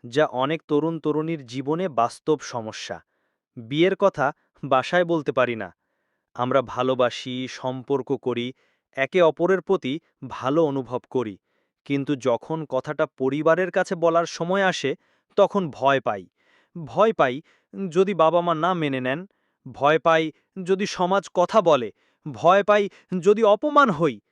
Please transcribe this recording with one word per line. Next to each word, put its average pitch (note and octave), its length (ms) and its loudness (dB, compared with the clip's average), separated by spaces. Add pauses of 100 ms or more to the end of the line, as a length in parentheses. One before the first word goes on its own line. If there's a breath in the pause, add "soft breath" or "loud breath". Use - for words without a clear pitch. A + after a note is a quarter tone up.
যা C3 220 0
অনেক C3+ 420 -4
তরুণ D#3 300 0
তরুণীর D3+ 480 -4
জীবনে C#3 420 -4
বাস্তব B2+ 520 -2
সমস্যা। G#2+ 600 -10 (560)
বিয়ের D3+ 400 0
কথা D3+ 360 0 (320)
বাসায় C#3 400 2
বলতে D#3+ 280 -2
পারি A#2+ 240 0
না। F#2+ 200 -12 (580)
আমরা B2+ 280 0
ভালোবাসি, B2+ 880 -4
সম্পর্ক C3 680 -6
করি, A#2+ 360 -6 (400)
একে C#3 300 0
অপরের F3 380 2
প্রতি E3 400 -4 (280)
ভালো C#3 360 0
অনুভব B2+ 360 -4 (100)
করি। A2 280 -4 (460)
কিন্তু C#3 320 -2
যখন B2+ 480 -2
কথাটা D3 420 -4
পরিবারের D#3 640 0
কাছে F#3 240 -2
বলার E3 320 0
সময় F3+ 360 -4
আসে, E3 320 -2 (420)
তখন F#3+ 340 2
ভয় C3 300 2
পাই। G2+ 260 -6 (580)
ভয় F3+ 280 2
পাই C#3+ 300 0 (460)
যদি F#3 260 2
বাবা E3+ 260 6
মা F3 140 0
না E3 200 0
মেনে C#3+ 260 -2
নেন, C3+ 260 -4 (420)
ভয় C#3+ 300 2
পাই D#3+ 340 2 (320)
যদি F#3+ 220 0
সমাজ F#3 480 -2
কথা F#3 260 2
বলে, C#3 320 2 (360)
ভয় E3+ 360 4
পাই G#3 240 2 (320 soft breath)
যদি G3+ 220 4
অপমান C4+ 480 4
হই। C#3+ 300 -2 (120)